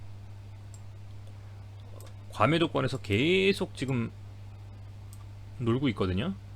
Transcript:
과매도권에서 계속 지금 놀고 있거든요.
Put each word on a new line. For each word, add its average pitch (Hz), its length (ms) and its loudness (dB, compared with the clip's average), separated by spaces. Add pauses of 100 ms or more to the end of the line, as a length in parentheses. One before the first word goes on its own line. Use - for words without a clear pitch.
(2250)
과매도권에서 135 680 4
계속 180 760 4
지금 127 340 0 (1500)
놀고 127 320 4
있거든요. 101 440 2 (220)